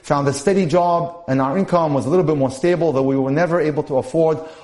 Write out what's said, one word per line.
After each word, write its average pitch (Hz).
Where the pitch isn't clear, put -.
found 143
a 139
steady 190
job, 170
and 135
our 139
income 170
was 123
a 135
little 180
bit 151
more 131
stable, 170
though 131
we 135
were 135
never 165
able 151
to 139
afford 160